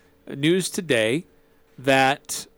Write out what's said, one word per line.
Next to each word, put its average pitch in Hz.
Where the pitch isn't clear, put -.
uh, 143
news 165
today 135
that 135